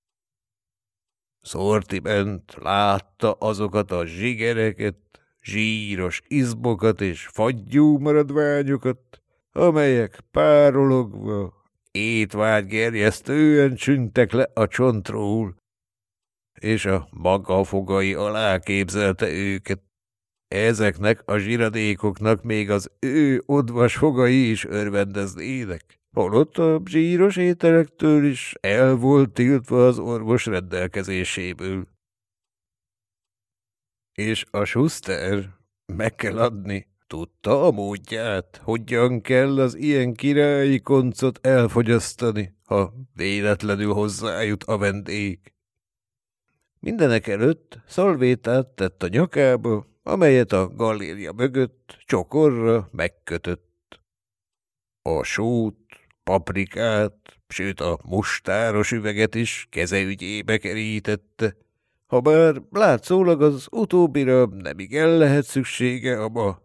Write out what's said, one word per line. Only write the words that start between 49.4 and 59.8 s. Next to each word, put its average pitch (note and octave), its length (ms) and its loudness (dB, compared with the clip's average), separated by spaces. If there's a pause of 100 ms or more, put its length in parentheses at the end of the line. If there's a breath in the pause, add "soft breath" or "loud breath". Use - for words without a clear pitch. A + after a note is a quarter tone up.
amelyet C#3+ 500 4
a F#2+ 220 2
galéria G2+ 580 -6
mögött B2 640 -4 (100)
csokorra A2+ 840 0
megkötött. - 1080 -8 (1000)
A D#2 200 -4
sót, A2+ 540 -2 (460)
paprikát, G2 1300 -2
sőt F#2+ 320 -8
a E2+ 240 -2
mustáros G#2 880 -2
üveget G#2+ 420 -2
is A2+ 360 -6
keze F2+ 300 -2